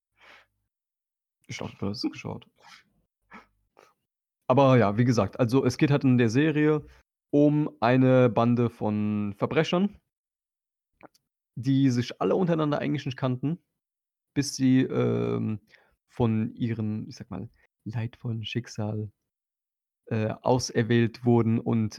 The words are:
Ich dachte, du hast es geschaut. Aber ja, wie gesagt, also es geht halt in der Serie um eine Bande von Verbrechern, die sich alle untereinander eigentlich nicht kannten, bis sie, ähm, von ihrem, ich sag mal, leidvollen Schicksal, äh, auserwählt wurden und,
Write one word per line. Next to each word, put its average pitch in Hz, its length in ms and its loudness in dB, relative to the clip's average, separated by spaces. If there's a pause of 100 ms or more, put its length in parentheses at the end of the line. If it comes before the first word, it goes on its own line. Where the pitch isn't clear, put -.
(1500)
Ich 120 120 -12
dachte, - 200 -12
du 98 100 -6
hast 107 160 -8
es 302 60 -6
geschaut. - 360 -14 (2000)
Aber 131 320 6
ja, 104 200 2
wie 123 60 4
gesagt, 113 360 0
also 127 240 2
es - 140 -2
geht 151 120 2
halt 139 140 2
in 127 140 4
der 120 120 4
Serie 151 560 0 (440)
um 147 400 4 (100)
eine 127 480 4
Bande 117 420 2
von 104 680 -4
Verbrechern, 160 600 -2 (1600)
die 135 340 2
sich 120 300 -4
alle 175 160 0
untereinander 160 420 0
eigentlich 143 280 -6
nicht 127 100 -8
kannten, 131 420 -4 (760)
bis 139 220 -4
sie, 131 260 4
ähm, 117 800 -2 (480)
von 113 460 -2
ihrem, 110 540 -6
ich 127 80 -18
sag - 140 -18
mal, 90 180 -12 (360)
leidvollen 113 600 -8
Schicksal, 107 640 -8 (960)
äh, 113 360 -4
auserwählt 117 840 0
wurden 117 340 2
und, 113 400 -2